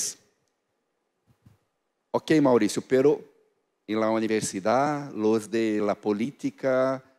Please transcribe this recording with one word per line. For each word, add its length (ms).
ok, 300
Maurício, 400
pero 400
em 80
la 140
universidade, 1040
los 340
de 320
la 140
política 1080